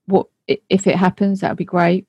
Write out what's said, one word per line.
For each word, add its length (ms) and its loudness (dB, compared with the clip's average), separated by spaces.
what, 220 0
i-, 120 -2
if 160 0
it 100 2
happens, 440 0
that 100 -2
would 80 -8
be 60 -6
great. 440 0